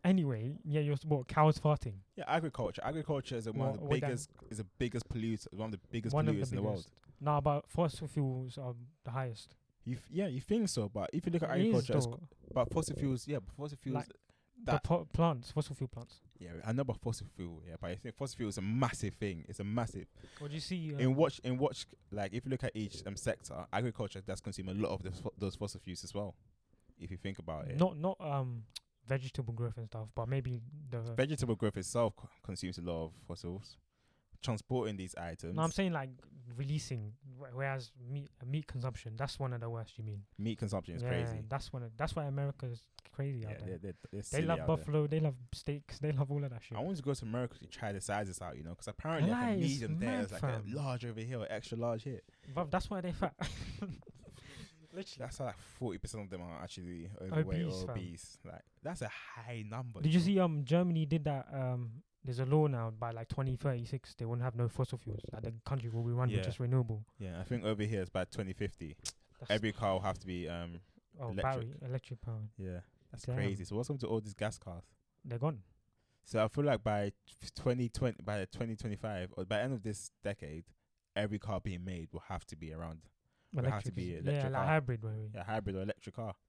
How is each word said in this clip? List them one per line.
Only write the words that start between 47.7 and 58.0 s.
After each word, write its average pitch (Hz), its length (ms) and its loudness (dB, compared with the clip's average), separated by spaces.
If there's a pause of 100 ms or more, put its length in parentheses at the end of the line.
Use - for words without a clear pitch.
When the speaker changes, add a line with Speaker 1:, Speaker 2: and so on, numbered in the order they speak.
Speaker 2:
the 98 100 -4
sizes 101 400 -2
out, 73 160 -6
you 76 60 -8
know, 85 100 -8
'cause - 140 -10
apparently, 156 420 2
like, 240 100 2
a 247 60 2
Speaker 1:
Lie, 220 60 2
it's 185 100 2
Speaker 2:
medium 139 360 2
there 220 120 2
Speaker 1:
mad, 254 160 0
Speaker 2:
is, - 60 -6
like, - 100 -2
a 143 40 2
Speaker 1:
fam. 113 180 0 (100)
Speaker 2:
large 131 320 -2
over 110 140 -6
here, 120 180 -4
or 104 100 -2
extra 110 300 -4
large 117 240 2
here. 127 180 -6 (340)
Speaker 1:
Bruv, 160 160 -2
that's 185 200 0
why 196 100 -2
they're 175 140 -2
fat. - 180 0 (480)
<laughs> 196 80 -4 (1040)
Literally. 185 260 -10
Speaker 2:
That's 123 200 -8
how, 135 80 -2
like, 95 120 -6
forty 104 400 -4
percent 110 260 -6
of 92 60 -10
them 90 120 -6
are 85 200 -8
actually 87 460 -8 (120)
overweight 156 420 2
Speaker 1:
Obese, 147 200 0
Speaker 2:
or - 40 -4
Speaker 1:
fam. 113 100 -4
Speaker 2:
obese. 90 480 -8